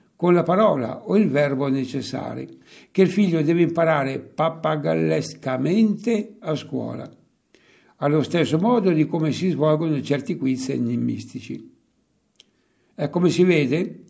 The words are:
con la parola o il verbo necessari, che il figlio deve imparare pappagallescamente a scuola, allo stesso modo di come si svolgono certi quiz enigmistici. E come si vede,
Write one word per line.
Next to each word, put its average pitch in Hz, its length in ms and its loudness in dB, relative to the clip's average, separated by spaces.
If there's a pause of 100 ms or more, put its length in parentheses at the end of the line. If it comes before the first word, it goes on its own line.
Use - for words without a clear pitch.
(180)
con 175 160 4
la 170 100 4
parola 165 640 0
o 185 100 2
il 208 120 4
verbo 139 380 0
necessari, 127 920 -6 (320)
che 190 100 2
il 185 80 6
figlio 180 320 2
deve 170 220 2
imparare 151 560 0
pappagallescamente 160 2250 -2
a 160 140 -4
scuola, 123 560 -8 (960)
allo 147 200 2
stesso 156 340 0
modo 202 340 2
di 156 140 4
come 156 260 -2
si 139 180 -2
svolgono 156 520 0
certi 139 360 -4
quiz 131 320 -2
enigmistici. 120 1000 -6 (1200)
E 143 140 -4
come 180 200 2
si 156 140 4
vede, 160 680 0